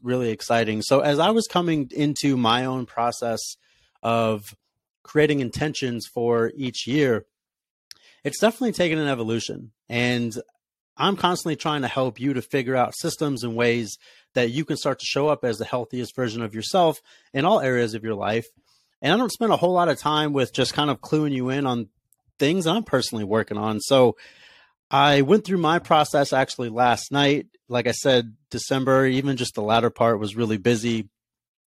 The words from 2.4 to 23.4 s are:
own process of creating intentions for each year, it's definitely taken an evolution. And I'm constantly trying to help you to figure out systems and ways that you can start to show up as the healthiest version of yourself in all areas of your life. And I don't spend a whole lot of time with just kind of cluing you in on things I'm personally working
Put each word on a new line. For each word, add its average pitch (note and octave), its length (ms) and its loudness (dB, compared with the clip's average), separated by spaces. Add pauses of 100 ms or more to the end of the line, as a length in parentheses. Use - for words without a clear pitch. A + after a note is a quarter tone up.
own B2+ 180 -4
process A#2 560 -4 (600)
of A2 520 0 (480)
creating D3+ 380 2
intentions B2 640 -4
for A#2 480 0
each C3 320 -8
year, B2+ 380 0 (960)
it's D3 160 -6
definitely A3+ 340 0
taken D#3+ 260 0
an D3 100 0
evolution. A#2 640 -4 (160)
And A#2+ 480 0 (600)
I'm F#3 180 0
constantly E3+ 400 0
trying D3 240 -4
to B2 80 -2
help B2 320 -2
you C3+ 140 -2
to B2 80 -4
figure C3 340 -2
out B2 220 0
systems D3 440 -4
and A#2 140 -4
ways A#2 400 0 (380)
that B2 160 2
you C#3 160 -4
can C#3 100 -2
start C3+ 220 -2
to - 80 -12
show C#3+ 220 0
up D3 140 0
as A#2 140 0
the G#2+ 80 -6
healthiest B2 500 -6
version A#2 280 -4
of A2 120 -8
yourself D#3+ 460 0 (320)
in C3+ 140 0
all G3 140 2
areas A#2+ 340 0
of A2 100 -10
your A2 100 -4
life. G2+ 300 -2 (560)
And C#3 100 0
I F#3+ 60 4
don't A#3+ 160 0
spend G#3+ 200 0
a - 40 4
whole F3+ 160 2
lot F3 160 2
of C#3+ 100 0
time D3+ 360 0
with C3 180 0
just B2+ 220 -2
kind D3+ 160 0
of C3 100 -6
cluing D3+ 320 0
you B2+ 160 -2
in C#3 180 -2
on A#2+ 220 -4 (500)
things D#3+ 280 2
I'm G3+ 180 0
personally A2+ 400 -2
working G#2+ 320 -2